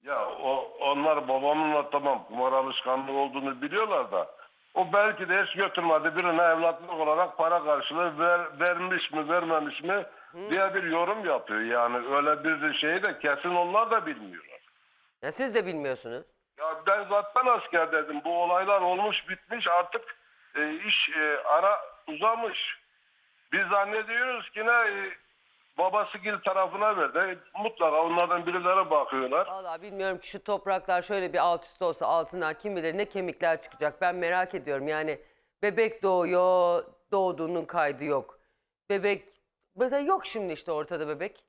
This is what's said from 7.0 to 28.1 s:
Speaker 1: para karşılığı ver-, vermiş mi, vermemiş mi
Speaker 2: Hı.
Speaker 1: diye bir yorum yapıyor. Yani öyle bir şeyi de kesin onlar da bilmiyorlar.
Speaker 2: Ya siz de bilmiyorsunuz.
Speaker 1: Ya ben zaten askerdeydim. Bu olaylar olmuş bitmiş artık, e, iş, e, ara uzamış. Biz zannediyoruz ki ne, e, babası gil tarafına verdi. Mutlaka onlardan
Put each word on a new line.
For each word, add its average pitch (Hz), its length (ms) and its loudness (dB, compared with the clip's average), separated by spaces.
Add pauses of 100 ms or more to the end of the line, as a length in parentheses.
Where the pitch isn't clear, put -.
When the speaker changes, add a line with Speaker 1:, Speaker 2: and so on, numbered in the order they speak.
Speaker 1:
para 165 260 2
karşılığı 151 560 0
ver-, 156 400 2
vermiş 175 520 0
mi, 151 180 -4
vermemiş 160 540 0
mi 190 220 -2 (260)
Speaker 2:
Hı. 190 180 -12
Speaker 1:
diye 190 240 2
bir 190 100 0
yorum 175 420 0
yapıyor. 123 360 -2
Yani 120 360 2 (180)
öyle 147 280 2
bir 151 340 0
şeyi 170 260 0
de 202 160 -2
kesin 170 360 -2
onlar 190 360 2
da 226 140 0
bilmiyorlar. 117 560 -12 (600)
Speaker 2:
Ya 143 100 -6
siz 233 240 -4
de 214 100 2
bilmiyorsunuz. 135 580 -6 (360)
Speaker 1:
Ya 160 280 -6
ben 202 220 2
zaten 202 360 2
askerdeydim. 160 800 2
Bu 170 180 0
olaylar 190 380 2
olmuş 185 480 0
bitmiş 202 380 -6
artık, 175 340 2 (540)
e, 151 180 -2
iş, 202 360 0 (100)
e, 151 180 0
ara 175 420 2 (280)
uzamış. 214 500 -2 (960)
Biz 196 100 2 (100)
zannediyoruz 220 800 0
ki 214 160 -6
ne, 233 60 4
e, 202 380 2 (680)
babası 190 400 0
gil 202 280 -4
tarafına 196 520 2
verdi. 180 420 0 (200)
Mutlaka 165 440 2
onlardan 170 420 2